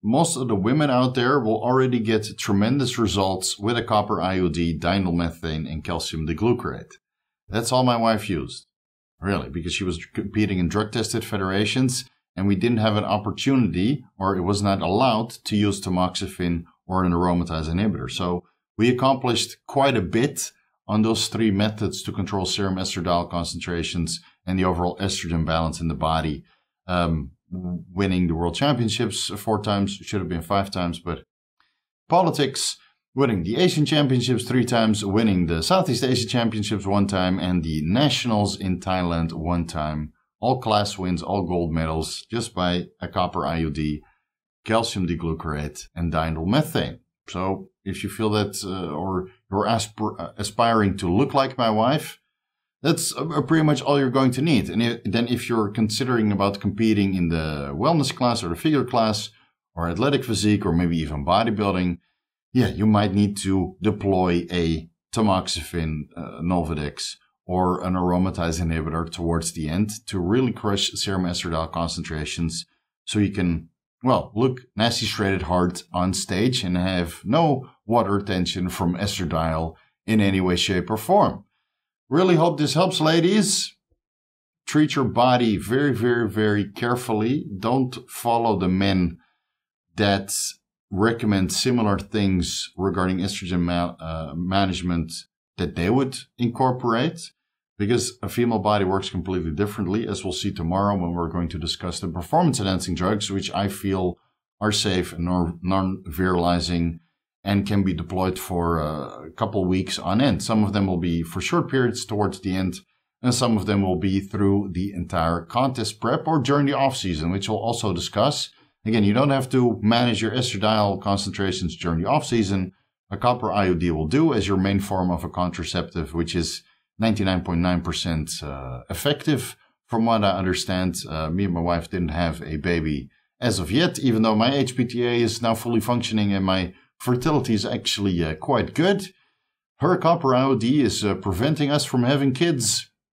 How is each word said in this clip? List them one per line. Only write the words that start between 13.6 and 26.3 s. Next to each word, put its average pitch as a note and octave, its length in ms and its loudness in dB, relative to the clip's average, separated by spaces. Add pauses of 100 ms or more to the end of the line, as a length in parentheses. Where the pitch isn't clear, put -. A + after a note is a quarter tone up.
or F#2+ 180 0
it F#2 60 -2
was G2 220 0
not G2 180 2
allowed, A2 480 2
to - 260 -6
use G2+ 240 2
tamoxifen F2+ 840 -2 (240)
or F#2 160 0
an F2 80 4
aromatase E2+ 580 0
inhibitor. E2+ 400 -2
So F2+ 360 -4 (340)
we A#2 100 6
accomplished B2+ 680 0 (100)
quite C#3 280 2
a G#2+ 60 2
bit A2+ 500 -2 (360)
on G#2+ 160 2
those A2 240 0
three A2 240 0
methods G#2 520 -2
to - 80 -8
control F#2+ 340 -4
serum F#2+ 300 -2
estradiol F2 540 -2
concentrations E2+ 880 -4 (260)
and F#2 120 -2
the F#2 80 2
overall F2 320 0
estrogen E2 480 -2
balance D#2+ 340 0
in E2 80 -2
the D#2+ 60 -2
body. D#2 500 -2 (440)